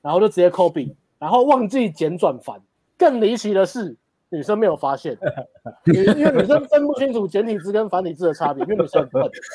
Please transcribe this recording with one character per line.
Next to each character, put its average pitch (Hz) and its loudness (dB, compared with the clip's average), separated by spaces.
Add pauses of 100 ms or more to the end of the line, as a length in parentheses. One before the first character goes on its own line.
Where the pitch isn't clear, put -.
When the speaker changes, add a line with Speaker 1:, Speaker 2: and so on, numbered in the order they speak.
Speaker 1:
然 147 -6
后 170 2
就 214 4
直 208 -2
接 180 6
copy， 170 0 (260)
然 151 -8
后 247 4
忘 262 2
记 226 -2
简 156 -4
转 151 0
繁。 104 -14 (380)
更 277 4
离 220 2
奇 214 -4
的 190 4
是， 185 -8 (340)
女 156 -6
生 208 -2
没 220 0
有 165 2
发 139 -4
现， 131 -10 (340)
Speaker 2:
<laughs> - -20
Speaker 1:
因 165 4
为 294 2
女 226 2
生 294 2
分 294 2
不 294 -2
清 262 -2
楚 220 -4
简 196 -2
体 220 -4
字 175 -8
跟 214 0
繁 185 -2
体 170 -6
字 170 -4
的 156 2
差 147 -2
别， 135 -6
因 170 -6
为 214 -2
女 - 0
生 - 2
很 131 -10
笨。 135 -2 (240)